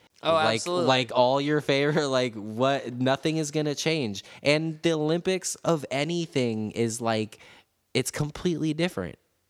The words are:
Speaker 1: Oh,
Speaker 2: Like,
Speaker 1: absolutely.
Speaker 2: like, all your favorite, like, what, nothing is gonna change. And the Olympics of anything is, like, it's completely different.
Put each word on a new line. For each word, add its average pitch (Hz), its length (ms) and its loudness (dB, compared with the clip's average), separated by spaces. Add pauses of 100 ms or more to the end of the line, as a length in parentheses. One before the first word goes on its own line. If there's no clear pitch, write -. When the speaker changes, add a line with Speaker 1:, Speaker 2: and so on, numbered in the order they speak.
(240)
Speaker 1:
Oh, 160 100 2
Speaker 2:
Like, 156 220 4
Speaker 1:
absolutely. 175 320 -2
Speaker 2:
like, 127 260 4
all 127 260 4
your 147 220 0
favorite, 143 460 2
like, 127 260 0
what, 117 600 0
nothing 135 440 0
is 151 140 -2
gonna 151 240 -2
change. 135 500 -2 (180)
And 156 380 0
the 170 120 2
Olympics 170 600 -2
of 156 360 -2
anything 139 800 -2
is, 113 280 -2
like, 113 400 -2 (560)
it's 127 160 -2
completely 151 640 -2
different. 160 420 -4 (320)